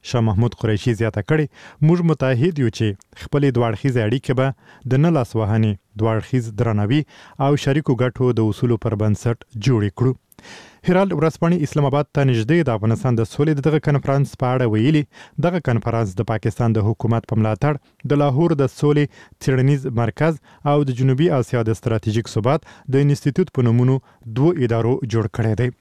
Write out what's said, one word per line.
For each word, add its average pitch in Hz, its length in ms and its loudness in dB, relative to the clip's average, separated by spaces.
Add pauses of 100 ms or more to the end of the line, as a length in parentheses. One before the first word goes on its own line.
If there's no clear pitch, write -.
شاه 120 180 0
محمود 110 340 0
قریشي 110 380 -2
زیاته 110 300 -2
کړې، 156 160 0 (420)
"موږ 175 120 4 (140)
متحد 135 500 0
یو 117 140 2
چې 110 100 0 (360)
خپلې 143 320 2
دوه 120 160 2
اړخیزې 120 340 0
اړیکې 127 340 -2
به 131 80 2 (460)
د 135 100 4
نه 170 140 4
لاس 120 180 -2
وهنې، 110 380 2 (260)
دوه 110 160 2
اړخیز 113 300 -2 (160)
درناوي 113 400 0 (440)
او 143 60 2 (120)
شریکو 139 380 0
ګټو 123 240 -2 (120)
د 110 160 0
اصولو 117 300 -2
پر 104 200 -2
بنسټ 107 340 -2 (280)
جوړې 107 320 2
کړو." 123 160 0 (760)
هرالد 185 260 2
ورځپاڼې 160 540 0
اسلام 147 200 0
آباد 143 280 0
ته 143 120 2
نږدې 127 400 2
د 113 100 0
افغانستان 113 400 0
د 113 140 0
سولې 151 260 0
د 135 80 -6
دغه 156 220 2
کنفرانس 139 420 0 (120)
په 123 100 0
اړه 127 220 0
ویلي، 143 280 2 (440)
دغه 175 200 0
کنفرانس 113 540 -2
د 113 100 -2
پاکستان 113 480 0
د 101 100 0
حکومت 113 440 -2
په 110 80 0
ملاتړ 110 340 0 (380)
د 143 100 2
لاهور 147 400 0
د 131 140 2
سولې 147 300 2 (360)
څېړنیز 131 400 2 (180)
مرکز 147 400 -2 (320)
او 147 60 4 (120)
د 123 100 -4
جنوبي 131 280 2 (120)
آسیا 117 280 -2
د 110 120 -2
ستراتیژیک 110 540 -2
ثبات 127 300 0
د - 400 -2
انسټیټیوټ 143 440 0 (100)
په 123 100 2
نومونو 123 280 2 (420)
دوو 160 160 2 (140)
ادارو 113 260 0 (180)
جوړ 110 140 0 (120)
کړی 113 220 0
دی. 123 80 0 (140)